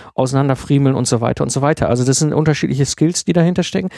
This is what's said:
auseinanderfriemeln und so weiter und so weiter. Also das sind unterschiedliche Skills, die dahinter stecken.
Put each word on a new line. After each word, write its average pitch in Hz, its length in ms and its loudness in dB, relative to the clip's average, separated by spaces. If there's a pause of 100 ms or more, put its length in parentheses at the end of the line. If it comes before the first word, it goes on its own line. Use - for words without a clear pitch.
(160)
auseinanderfriemeln 135 800 2
und 123 120 -2
so 113 140 2
weiter 123 220 0
und 139 80 -2
so 135 100 -2
weiter. 147 260 0
Also 123 160 2
das 131 140 0
sind 151 160 0
unterschiedliche 143 540 0
Skills, - 360 -2
die - 100 -2
dahinter 175 280 2
stecken. 185 360 -4